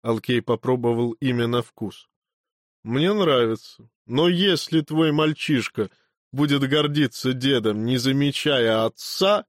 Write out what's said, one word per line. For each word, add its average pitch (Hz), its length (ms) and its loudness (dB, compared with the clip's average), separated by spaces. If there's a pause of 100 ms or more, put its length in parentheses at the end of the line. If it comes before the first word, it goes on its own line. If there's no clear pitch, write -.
Алкей 117 380 -2
попробовал 120 720 0
имя 120 340 -2
на 120 140 0
вкус. - 460 -12 (760)
«Мне 143 300 0
нравится. 120 720 0 (200)
Но 143 200 2
если 175 540 0
твой 156 300 0
мальчишка 147 800 -2 (420)
будет 143 360 0
гордиться 147 680 0
дедом, 117 520 0
не 127 120 0
замечая 131 880 0
отца 202 640 -2